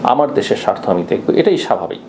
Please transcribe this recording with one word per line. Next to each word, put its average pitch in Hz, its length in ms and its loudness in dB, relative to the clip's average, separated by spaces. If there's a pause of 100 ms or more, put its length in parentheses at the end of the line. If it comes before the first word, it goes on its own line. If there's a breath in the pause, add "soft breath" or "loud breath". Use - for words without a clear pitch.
আমার 135 300 2
দেশের - 240 0
স্বার্থ - 320 -2
আমি 90 200 2
দেখব, - 240 0
এটাই - 240 4
স্বাভাবিক। - 520 -4